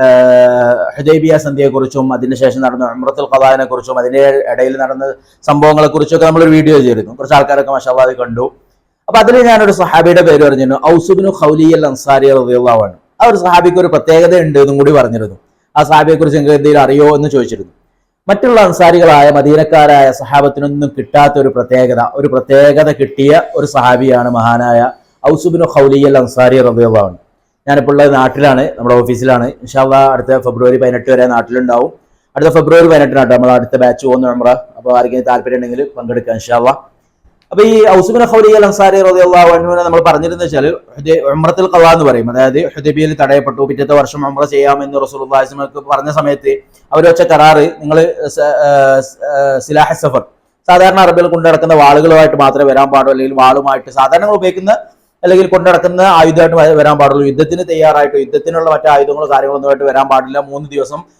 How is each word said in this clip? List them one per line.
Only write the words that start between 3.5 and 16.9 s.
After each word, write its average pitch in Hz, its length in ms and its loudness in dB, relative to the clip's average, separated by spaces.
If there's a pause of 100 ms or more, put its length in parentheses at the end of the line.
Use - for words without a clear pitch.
കുറിച്ചും 127 340 -6
അതിന്റെ 135 540 0
ഇടയിൽ 127 240 -4
നടന്ന 135 380 -6 (280)
സംഭവങ്ങളെ 151 440 0
കുറിച്ചൊക്കെ 156 400 0
നമ്മളൊരു 160 240 2
വീഡിയോ 156 280 2
ചെയ്തിരുന്നു. 113 360 -2
കുറച്ച് 131 200 -4
ആൾക്കാരൊക്കെ 139 360 0
മാഷാ 127 200 -4
അല്ലാഹ് 127 180 0
അത് 131 80 -6
കണ്ടു. 120 360 -8 (560)
അപ്പൊ 226 120 2
അതിൽ 240 260 4
ഞാനൊരു 214 260 4
സഹാബിയുടെ 170 500 2
പേര് 151 220 4
പറഞ്ഞിരുന്നു, 139 500 0
ഔസ് 170 180 0
ഇബ്നു 190 160 0
ഖൗലി 156 480 0
അൽ 151 100 -2
അൻസാരി 135 460 0
റളിയല്ലാഹു 123 500 0
അൻഹു. - 440 -4
ആ 240 40 4
ഒരു 214 60 0
സഹാബിക്ക് 180 420 0
ഒരു 180 80 2
പ്രത്യേകത 170 520 2
ഉണ്ട് 156 200 0
എന്നും 139 200 2
കൂടി 143 140 2
പറഞ്ഞിരുന്നു. 113 440 -2 (400)
ആ 151 60 2
സഹാബിയെ 151 340 2
കുറിച്ച് 151 220 0
നിങ്ങൾക്ക് 147 200 2
എന്തെങ്കിലും 143 240 2
അറിയോ 147 340 2